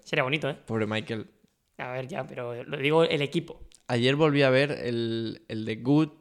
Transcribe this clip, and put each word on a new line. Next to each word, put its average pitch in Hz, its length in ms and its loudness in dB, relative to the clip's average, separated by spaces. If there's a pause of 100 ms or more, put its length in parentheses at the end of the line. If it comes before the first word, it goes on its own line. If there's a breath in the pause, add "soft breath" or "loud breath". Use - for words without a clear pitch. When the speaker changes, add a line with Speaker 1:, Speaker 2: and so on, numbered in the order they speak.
Speaker 1:
Sería 151 180 0
bonito, 147 260 0
¿eh? 147 60 -4
Speaker 2:
Pobre 110 320 -2
Michael. 110 420 -4 (500)
Speaker 1:
A 127 120 -10
ver, 131 180 -8
ya, 143 180 -8
pero 123 380 -10
lo 151 140 -8
digo 151 260 4
el 165 180 2
equipo. 165 380 -4 (280)
Speaker 2:
Ayer 123 280 4
volví 147 260 4
a 135 80 6
ver 139 200 4
el, 113 760 -4
el 110 160 -6
de 110 120 -4
Good, 147 340 2 (100)